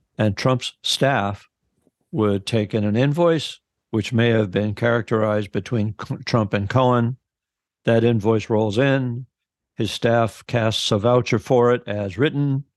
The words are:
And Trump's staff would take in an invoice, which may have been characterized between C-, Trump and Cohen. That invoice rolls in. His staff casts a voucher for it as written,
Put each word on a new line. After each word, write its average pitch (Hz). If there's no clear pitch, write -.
And 107
Trump's 127
staff 104
would 104
take -
in 107
an 104
invoice, 156
which 110
may 117
have 110
been 104
characterized 110
between 107
C-, 131
Trump 110
and 101
Cohen. 123
That 117
invoice 113
rolls 107
in. 131
His 107
staff 117
casts 113
a 110
voucher 120
for 120
it 120
as 101
written, 143